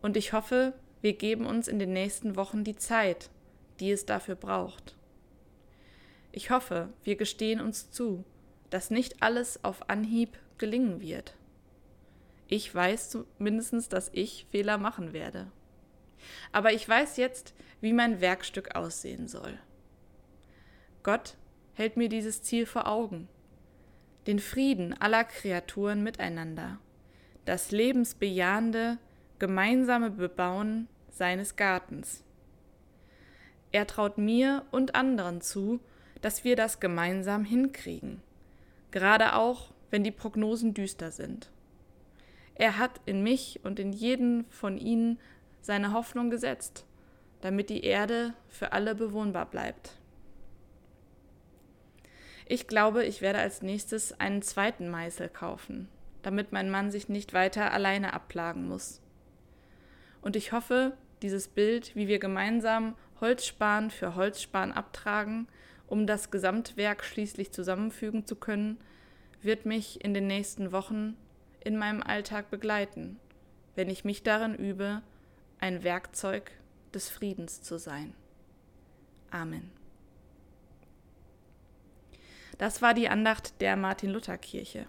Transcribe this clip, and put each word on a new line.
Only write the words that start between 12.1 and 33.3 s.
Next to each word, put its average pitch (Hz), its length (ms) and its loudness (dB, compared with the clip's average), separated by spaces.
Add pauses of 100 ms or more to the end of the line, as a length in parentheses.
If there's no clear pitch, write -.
Ich 208 240 -2
weiß 185 380 0
zumindest, 226 840 -2
dass 190 200 -2
ich - 380 -4
Fehler 202 280 0
machen 196 340 -4
werde. 185 380 -10 (1000)
Aber 214 200 6
ich 226 160 0
weiß 269 280 4
jetzt, 254 380 -2 (260)
wie 220 120 2
mein 233 280 4
Werkstück 185 540 0
aussehen 165 540 -6
soll. - 300 -10 (1400)
Gott - 340 0 (380)
hält 220 220 0
mir 233 120 2
dieses 220 340 -2
Ziel 233 240 0
vor - 200 -2
Augen. 208 420 -2 (1000)
Den 208 120 4
Frieden 208 600 2
aller 226 240 6
Kreaturen 202 760 -2
miteinander. 175 760 -6 (680)
Das 185 260 -2
lebensbejahende, 226 1300 2 (400)
gemeinsame 233 720 4
Bebauen 196 800 -2 (220)
seines 185 460 -2
Gartens. - 680 0 (1500)